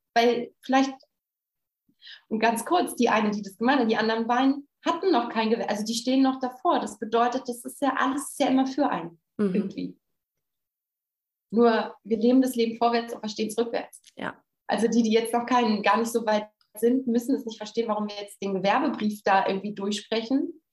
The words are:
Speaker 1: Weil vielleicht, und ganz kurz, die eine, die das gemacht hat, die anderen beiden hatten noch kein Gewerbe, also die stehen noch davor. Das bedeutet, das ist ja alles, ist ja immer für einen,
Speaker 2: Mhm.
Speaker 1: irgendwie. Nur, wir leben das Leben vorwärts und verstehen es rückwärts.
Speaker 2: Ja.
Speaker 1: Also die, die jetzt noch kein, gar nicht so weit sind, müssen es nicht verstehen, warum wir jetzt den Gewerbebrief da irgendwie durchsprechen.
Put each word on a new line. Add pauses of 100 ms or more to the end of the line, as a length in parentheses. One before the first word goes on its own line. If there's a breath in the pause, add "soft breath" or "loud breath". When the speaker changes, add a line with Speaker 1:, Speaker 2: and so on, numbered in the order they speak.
(140)
Speaker 1:
Weil
vielleicht, (1400 loud breath)
und
ganz
kurz,
die
eine,
die
das
gemacht
hat,
die
anderen
beiden (160)
hatten
noch
kein
Gewerbe,
also
die
stehen
noch
davor.
Das
bedeutet,
das
ist
ja
alles,
ist
ja
immer
für
einen, (200)
Speaker 2:
Mhm.
Speaker 1:
irgendwie. (1500)
Nur, (100)
wir
leben
das
Leben
vorwärts
und
verstehen
es
rückwärts. (140)
Speaker 2:
Ja. (300)
Speaker 1:
Also
die,
die
jetzt
noch
kein,
gar
nicht
so
weit (280)
sind,
müssen
es
nicht
verstehen,
warum
wir
jetzt
den
Gewerbebrief
da
irgendwie
durchsprechen. (120)